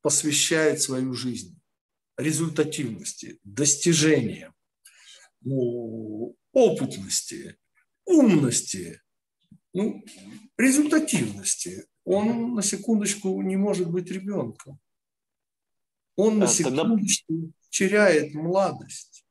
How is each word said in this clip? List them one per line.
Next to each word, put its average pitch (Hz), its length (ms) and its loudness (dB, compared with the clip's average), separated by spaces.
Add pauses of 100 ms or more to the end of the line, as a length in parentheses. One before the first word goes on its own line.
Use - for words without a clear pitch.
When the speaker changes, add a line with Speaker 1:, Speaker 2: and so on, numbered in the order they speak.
Speaker 1:
посвящает 151 800 0
свою 131 320 -4
жизнь 120 460 -8 (580)
результативности, 151 1300 -4
достижениям, 143 1080 0 (880)
ну, 117 960 -6 (180)
опытности, - 1040 0 (480)
умности, 170 960 4 (720)
ну, 214 300 -4 (540)
результативности, 196 1300 0 (200)
он, 226 500 0
на 202 80 -2
секундочку, 196 760 -2
не 190 160 -2
может 180 340 0
быть 175 180 -4
ребенком. 180 720 -8 (1400)
Он 214 240 4
на 190 60 6
Speaker 2:
Э, - 20 2
тогда 151 360 2
Speaker 1:
секундочку 190 680 -2 (180)
теряет 185 640 2
младость. 165 960 -4